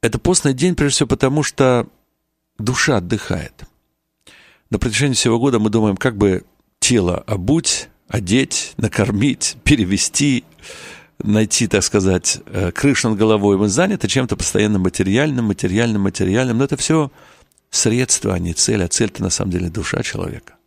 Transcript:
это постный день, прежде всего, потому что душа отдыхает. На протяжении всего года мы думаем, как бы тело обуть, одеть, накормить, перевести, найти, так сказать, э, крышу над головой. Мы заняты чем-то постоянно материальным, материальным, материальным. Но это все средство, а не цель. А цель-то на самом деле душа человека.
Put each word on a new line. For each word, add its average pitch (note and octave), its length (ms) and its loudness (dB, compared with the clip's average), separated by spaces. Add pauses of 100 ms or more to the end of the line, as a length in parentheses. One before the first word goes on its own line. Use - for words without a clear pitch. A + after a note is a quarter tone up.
это A2+ 180 -2
постный D#3+ 360 0
день, E3 200 0
прежде C#3+ 200 0
всего, C#3 140 0
потому C#3 340 2
что B2+ 440 2 (720)
душа B2 380 0
отдыхает. F2+ 680 -6 (1040)
На G#2 80 -2
протяжении B2+ 360 0
всего A#2 240 2
года B2 200 2
мы G#2+ 100 2
думаем, G#2+ 300 2
как B2 180 -2
бы G2 280 2 (340)
тело F#2 480 2
обуть, G#2+ 640 -2 (180)
одеть, A#2+ 680 -2
накормить, A2+ 840 -2
перевести, B2 840 0 (800)
найти, G#2+ 440 2
так F#2+ 160 2
сказать, F#2+ 640 0
э, F#2+ 260 -4
крышу C#3 380 0
над G#2+ 80 -2
головой. G#2 400 4
Мы G#2 100 2
заняты E3 400 0
чем-то B2+ 280 -2
постоянно G#2 420 0
материальным, A2+ 680 0
материальным, G#2 560 0
материальным. G2+ 560 0
Но C3+ 60 2
это C#3 120 -2
все D3+ 340 0 (600)
средство, A#2 640 0
а F2+ 60 -2
не F2 160 -4
цель. - 280 0
А F2 60 -2
цель-то - 340 -2
на F#2 80 0
самом F#2+ 200 -2
деле F2 200 -2
душа - 320 -6
человека. - 520 -8 (120)